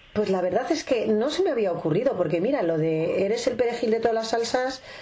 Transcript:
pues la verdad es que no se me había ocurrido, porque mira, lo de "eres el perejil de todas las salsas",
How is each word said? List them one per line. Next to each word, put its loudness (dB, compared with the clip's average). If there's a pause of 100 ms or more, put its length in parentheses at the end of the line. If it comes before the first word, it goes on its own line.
(120)
pues -2
la 0
verdad 0
es -2
que 0
no 2
se -2
me 2
había 0
ocurrido, 0
porque 0
mira, 0
lo 0
de 0
"eres 0
el -2
perejil 0
de 2
todas 2
las -2
salsas", -2 (220)